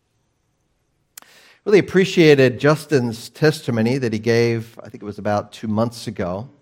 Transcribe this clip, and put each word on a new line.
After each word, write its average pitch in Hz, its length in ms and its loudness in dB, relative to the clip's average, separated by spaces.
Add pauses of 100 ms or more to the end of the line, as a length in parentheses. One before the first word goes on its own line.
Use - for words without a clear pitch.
(1700)
Really 202 140 4
appreciated 151 800 4
Justin's 123 680 -2
testimony 131 680 -2
that 123 160 -4
he 107 60 -4
gave, 117 600 -2
I - 60 -20
think 110 160 -18
it - 20 -16
was 104 140 -12
about 104 320 -4
two - 160 -12
months 113 400 -4
ago. 101 400 -8 (140)